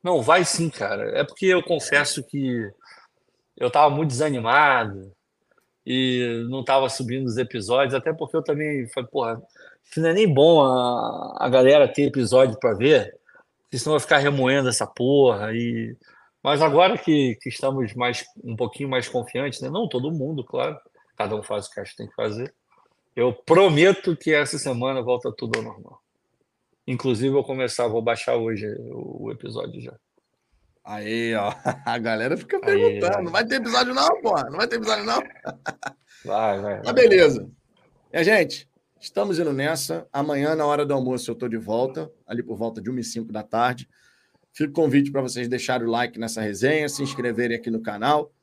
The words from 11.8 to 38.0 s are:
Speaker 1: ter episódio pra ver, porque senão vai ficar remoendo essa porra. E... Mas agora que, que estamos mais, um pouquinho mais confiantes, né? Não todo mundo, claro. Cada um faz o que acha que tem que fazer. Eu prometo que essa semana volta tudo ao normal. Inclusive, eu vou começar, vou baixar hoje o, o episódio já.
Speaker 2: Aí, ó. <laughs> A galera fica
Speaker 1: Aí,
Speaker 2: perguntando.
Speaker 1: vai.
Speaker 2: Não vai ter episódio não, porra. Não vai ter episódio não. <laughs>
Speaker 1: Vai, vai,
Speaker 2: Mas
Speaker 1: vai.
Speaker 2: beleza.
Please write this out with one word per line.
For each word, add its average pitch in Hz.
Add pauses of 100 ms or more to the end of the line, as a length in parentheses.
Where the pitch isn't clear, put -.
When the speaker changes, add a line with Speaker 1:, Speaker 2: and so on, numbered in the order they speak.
Speaker 1:
ter 143
episódio 127
pra 113
ver, 123 (480)
porque -
senão 151
vai 147
ficar -
remoendo 139
essa 113
porra. 123
E... 117 (480)
Mas 143
agora 165
que, 143
que 127
estamos 135
mais, 123 (180)
um 117
pouquinho 120
mais 127
confiantes, 127
né? 131
Não 202
todo 127
mundo, 147
claro. 143 (400)
Cada 107
um 107
faz 104
o -
que -
acha 101
que -
tem 110
que -
fazer. 113 (640)
Eu 120
prometo 175
que 156
essa 147
semana 131
volta 123
tudo 117
ao 110
normal. - (840)
Inclusive, 127
eu 135
vou 139
começar, 127
vou 113
baixar 117
hoje 110 (240)
o, -
o 110
episódio -
já. - (880)
Speaker 2:
Aí, 110
ó. 104
<laughs> -
A 120
galera 113
fica -
Speaker 1:
Aí, 392
Speaker 2:
perguntando. 403
Speaker 1:
vai. 202
Speaker 2:
Não 165
vai 214
ter 269
episódio 247
não, 330
porra. 175
Não 151
vai 226
ter 233
episódio 214
não. 226 (520)
<laughs> -
Speaker 1:
Vai, 104
vai, 104
Speaker 2:
Mas -
Speaker 1:
vai. 240
Speaker 2:
beleza. 180 (600)